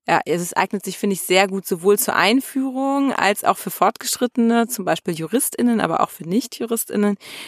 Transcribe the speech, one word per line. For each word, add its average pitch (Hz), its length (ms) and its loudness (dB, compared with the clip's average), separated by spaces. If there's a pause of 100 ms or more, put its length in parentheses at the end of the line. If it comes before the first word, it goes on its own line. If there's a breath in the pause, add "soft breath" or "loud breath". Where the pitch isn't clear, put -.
ja, 165 160 4
es 175 300 -2
eignet 190 300 -2
sich, 190 140 -8
finde 202 160 0
ich, - 80 -4
sehr 185 240 4
gut 190 180 -6
sowohl 190 320 2
zur - 200 -2
Einführung 269 960 0
als - 320 0
auch 190 140 2
für - 120 -8
Fortgeschrittene, 233 960 0
zum 208 180 -8
Beispiel 170 300 -2
JuristInnen, 226 640 0
aber 165 200 0
auch - 100 0
für - 140 -16
Nicht-JuristInnen, 208 920 -2 (340 loud breath)